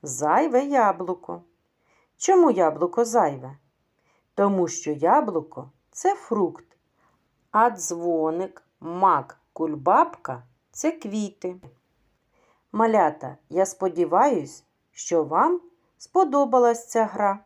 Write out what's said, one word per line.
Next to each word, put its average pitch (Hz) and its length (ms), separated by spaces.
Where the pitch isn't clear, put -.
Зайве 190 640
яблуко. 185 760
Чому 349 340
яблуко 175 540
зайве? 143 520
Тому 196 320
що - 240
яблуко — 160 800
це 392 240
фрукт, 208 500
а 226 180
дзвоник, 170 960
мак, 170 600
кульбабка — 160 880
це 320 200
квіти. 202 640
Малята, 180 680
я 185 160
сподіваюсь, 180 1000
що 165 320
вам 247 380
сподобалась 254 880
ця 220 180
гра. 208 400